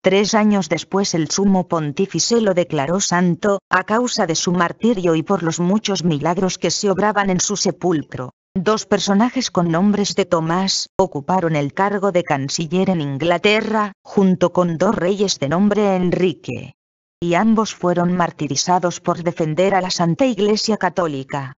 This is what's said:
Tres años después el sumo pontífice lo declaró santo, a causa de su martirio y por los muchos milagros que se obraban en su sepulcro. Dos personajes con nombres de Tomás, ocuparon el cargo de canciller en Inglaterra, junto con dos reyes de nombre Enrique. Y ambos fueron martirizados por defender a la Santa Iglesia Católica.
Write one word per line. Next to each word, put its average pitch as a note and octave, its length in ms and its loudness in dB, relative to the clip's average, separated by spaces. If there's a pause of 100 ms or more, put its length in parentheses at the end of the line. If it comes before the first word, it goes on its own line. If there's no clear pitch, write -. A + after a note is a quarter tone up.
Tres G3 320 2
años G#3 340 2
después F#3 460 -2
el D#3+ 160 -2
sumo F#3+ 360 2
pontífice E3+ 760 -2
lo G3 100 2
declaró E3 480 0
santo, F#3 600 0 (100)
a F#3 140 2
causa A3 420 -2
de D#3+ 80 -2
su F3+ 180 -2
martirio F3+ 640 0
y D#3+ 80 0
por F#3+ 200 -2
los D#3+ 180 -4
muchos F#3 440 0
milagros E3+ 540 0
que F3 120 -2
se G3+ 200 -2
obraban G3 400 0
en F3+ 100 0
su G3+ 160 -2
sepulcro. D#3+ 760 -2 (240)
Dos G#3 300 0
personajes G3+ 680 0
con E3+ 200 0
nombres G3+ 440 2
de F#3+ 120 0
Tomás, F3 640 -2 (100)
ocuparon E3+ 580 0
el C#3+ 160 -2
cargo G3 400 -2
de F3 100 2
canciller E3 680 -2
en F3 100 0
Inglaterra, G3 920 0 (100)
junto F#3 500 2
con F3 240 2
dos F#3 180 2
reyes F#3+ 440 0
de C#3 100 -2
nombre G3 480 2
Enrique. E3+ 760 -2 (480)
Y E3+ 100 0
ambos G#3+ 420 2
fueron F3 400 0
martirizados E3+ 880 -2
por E3+ 220 -2
defender E3+ 520 0
a F#3 60 2
la F#3 100 -6
Santa E3+ 360 0
Iglesia G#3 500 0
Católica. C#3+ 840 -4